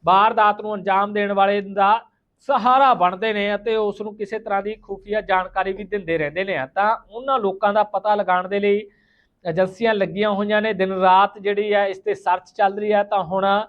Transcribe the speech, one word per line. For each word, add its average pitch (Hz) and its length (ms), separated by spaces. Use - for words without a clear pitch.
ਵਾਰਦਾਤ 208 560
ਨੂੰ 214 140
ਅੰਜਾਮ 202 380
ਦੇਣ 202 180
ਵਾਲੇ 202 300
ਦਾ 202 400
ਸਹਾਰਾ 254 540
ਬਣਦੇ 185 400
ਨੇ 208 220
ਅਤੇ 220 200
ਉਸ 208 260
ਨੂੰ 208 140
ਕਿਸੇ 214 240
ਤਰ੍ਹਾਂ 202 220
ਦੀ 214 140
ਖੁਫੀਆ 202 460
ਜਾਣਕਾਰੀ 190 520
ਵੀ 202 100
ਦਿੰਦੇ 180 340
ਰਹਿੰਦੇ 151 260
ਨੇ। 190 140
ਤਾਂ 214 220
ਉਹਨਾਂ 254 280
ਲੋਕਾਂ 202 340
ਦਾ 214 100
ਪਤਾ 208 320
ਲਗਾਉਣ 185 320
ਦੇ 202 120
ਲਈ 202 300
ਏਜੰਸੀਆਂ 185 440
ਲੱਗੀਆਂ 196 360
ਹੋਈਆਂ 208 320
ਨੇ, 220 120
ਦਿਨ 190 180
ਰਾਤ 190 480
ਜਿਹੜੀ 202 340
ਆ 202 120
ਇਸ 190 140
ਤੇ 202 140
ਸਰਚ 185 440
ਚੱਲ 202 220
ਰਹੀ 208 120
ਆ। 208 120
ਤਾਂ 202 200
ਹੁਣ 190 240